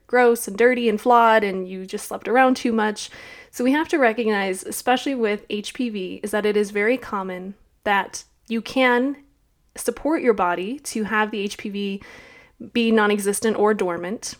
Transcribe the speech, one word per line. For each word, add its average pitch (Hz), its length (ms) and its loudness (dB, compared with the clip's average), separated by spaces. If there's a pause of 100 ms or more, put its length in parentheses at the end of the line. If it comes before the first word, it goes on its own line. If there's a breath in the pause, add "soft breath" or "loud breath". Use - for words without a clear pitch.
gross 240 420 4
and 196 80 -8
dirty 240 320 4
and 214 120 0
flawed 233 440 6
and 190 240 -4
you 185 180 -10
just 208 200 -10
slept - 220 -10
around 254 280 4
too 247 160 -2
much. 214 380 -2 (400 loud breath)
So - 140 -4
we 262 80 4
have 311 160 0
to 349 100 0
recognize, 214 640 0
especially 254 500 -2
with 214 340 -2
H 208 260 -8
P 247 140 -4
V, 190 340 -8
is 208 80 -6
that 208 140 0
it 208 120 2
is 208 140 0
very 208 280 0
common 190 560 -8 (300)
that 202 400 -2 (240)
you 226 120 -2
can 254 560 2 (600)
support - 460 -2
your 240 120 4
body 190 460 -2
to - 240 -6
have 214 260 0
the 220 100 -6
H 202 160 -6
P - 140 -10
V 196 320 -6 (680 loud breath)
be 233 180 2
non-existent 208 640 2
or 214 180 4
dormant. 180 640 -6